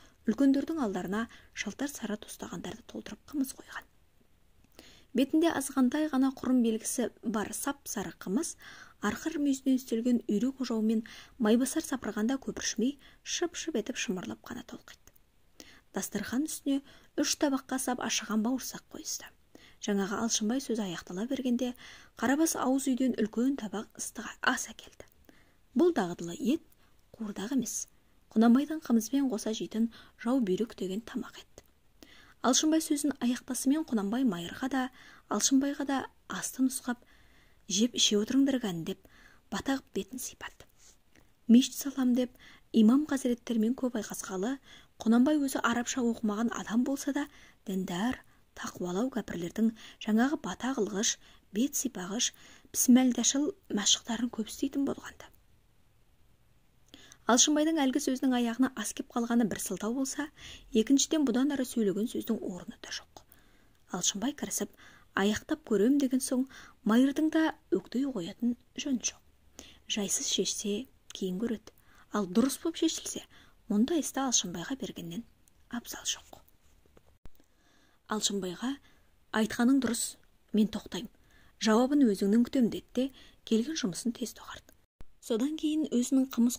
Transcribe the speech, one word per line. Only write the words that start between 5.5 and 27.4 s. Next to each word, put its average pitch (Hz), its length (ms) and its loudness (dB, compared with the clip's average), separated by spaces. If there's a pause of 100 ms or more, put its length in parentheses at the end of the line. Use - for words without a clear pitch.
азғантай 269 560 2
ғана 269 240 2
құрым 254 320 2
белгісі 220 460 -2 (100)
бар 208 320 -4
сап-сары - 640 -6
қымыз 226 380 -4 (500)
арқыр 320 400 -2
мүйізінен 269 320 2
істелген 240 480 0
үйрек 240 400 0
ожаумен 220 380 0 (340)
Майбасар 247 480 2
сапырғанда 226 560 -2
көпіршімей 233 540 -4 (260)
шып-шып - 560 -4
етіп 220 240 -4
шымырлап 196 400 -6
қана - 240 -12
толқиды. - 480 -18 (800)
Дастархан 226 560 -2
үстіне 277 320 -2 (400)
үш - 160 0
табаққа 269 400 0
сап 254 240 -2
ашыған 220 460 -2
бауырсақ - 480 -4
қойысты. - 340 -10 (560)
Жаңағы 202 400 -2
Алшынбай 226 400 0
сөзі 220 220 -2
аяқтала 180 420 -6
бергенде 247 460 -2 (420)
Қарабас 285 400 2
ауыз 262 320 0
үйден 254 320 2
үлкен 233 400 0
табақ 190 300 -6 (100)
ыстық - 400 -10
ас - 320 0
әкелді. - 320 -20 (720)
Бұл 339 160 6
дағдылы 175 480 -2
ет 277 240 0 (480)
қуырдақ 208 460 -8